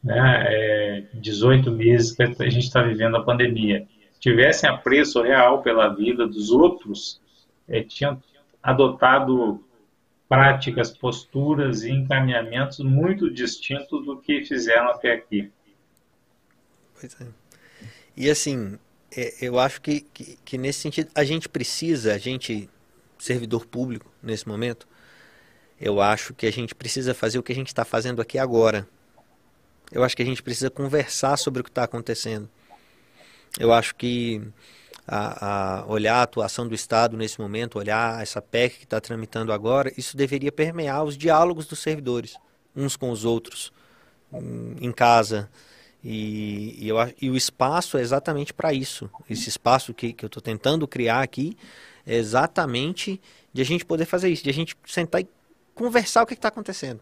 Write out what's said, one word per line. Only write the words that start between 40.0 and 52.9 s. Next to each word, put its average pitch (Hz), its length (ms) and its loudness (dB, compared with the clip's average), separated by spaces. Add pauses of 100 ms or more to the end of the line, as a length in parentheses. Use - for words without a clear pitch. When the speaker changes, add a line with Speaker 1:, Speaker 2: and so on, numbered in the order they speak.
Speaker 2:
deveria 139 340 -2
permear 156 520 -4
os 147 120 -6
diálogos 160 520 2
dos 151 120 -12
servidores, 123 560 -4 (400)
uns 139 200 -4
com 127 160 -6
os 110 140 -6
outros, - 460 -4 (600)
em, 117 540 -10
em 120 40 -4
casa. 113 580 4 (540)
E, 107 800 -8
e 107 60 -6
eu 110 100 2
a-, 120 220 0
e 135 80 -2
o 131 80 0
espaço 147 600 0
é 131 40 0
exatamente 143 520 -2
pra 160 200 -2
isso. - 360 -6 (200)
Esse 110 200 -6
espaço 120 440 2
que, 117 180 -6
que - 140 -14
eu 107 40 -8
tô - 120 -16
tentando 135 460 -2
criar 120 340 0
aqui 139 360 -6 (480)
é 113 120 -4
exatamente 143 1040 -2 (320)